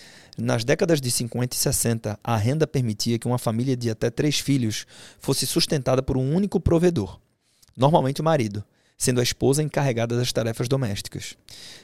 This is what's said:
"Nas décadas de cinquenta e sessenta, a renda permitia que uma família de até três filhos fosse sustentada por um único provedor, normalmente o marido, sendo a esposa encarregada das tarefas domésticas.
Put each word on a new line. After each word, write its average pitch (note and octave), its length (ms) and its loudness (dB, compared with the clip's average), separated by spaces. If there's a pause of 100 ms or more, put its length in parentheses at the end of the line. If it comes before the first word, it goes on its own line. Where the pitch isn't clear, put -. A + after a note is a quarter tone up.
(360)
"Nas A#2+ 260 0
décadas D#3 380 2
de B2 100 -2
cinquenta B2 460 -4
e - 20 -6
sessenta, A#2 640 0
a A#2 140 0
renda C3 300 2
permitia A#2 520 0
que - 80 -8
uma A#2+ 120 0
família A#2+ 360 0
de A#2+ 140 -2
até A2+ 220 -2
três - 280 0
filhos B2 460 0 (340)
fosse - 280 -2
sustentada C3 560 2
por C3+ 160 0
um C3 160 0
único G3 260 0
provedor, E3 580 2 (560)
normalmente C3+ 460 2
o D3+ 40 -2
marido, A2 380 0 (360)
sendo B2 220 2
a - 20 4
esposa C3 400 2
encarregada A#2+ 520 0
das B2 180 0
tarefas A#2 360 -2
domésticas. B2 640 -4 (500)